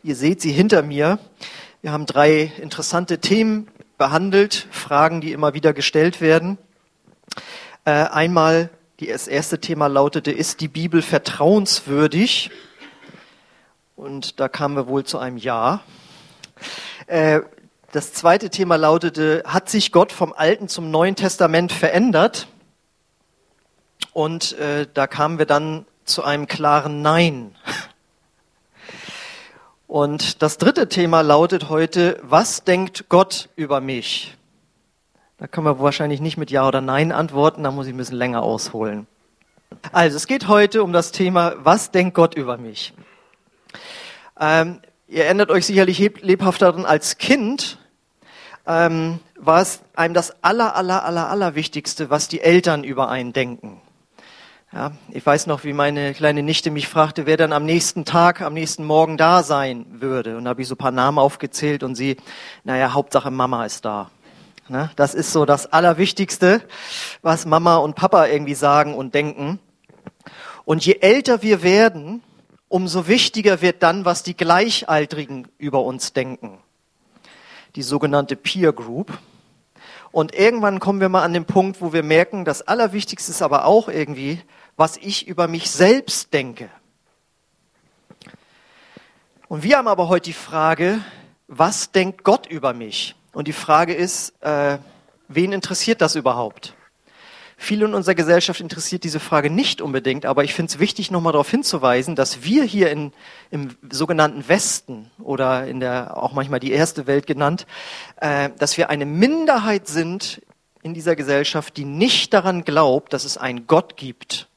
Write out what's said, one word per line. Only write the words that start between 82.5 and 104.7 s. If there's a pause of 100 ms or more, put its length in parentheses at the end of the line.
Allerwichtigste
ist
aber
auch
irgendwie, (380)
was
ich
über
mich
selbst
denke. (2750)
Und
wir
haben
aber
heute
die
Frage, (480)
was
denkt
Gott
über
mich? (180)
Und
die
Frage
ist,
äh, (500)
wen
interessiert
das
überhaupt? (800)
Viele
in
unserer
Gesellschaft
interessiert
diese
Frage
nicht
unbedingt,
aber
ich
find's
wichtig,
nochmal
darauf
hinzuweisen,
dass
wir
hier
in, (380)
im (120)
sogenannten
Westen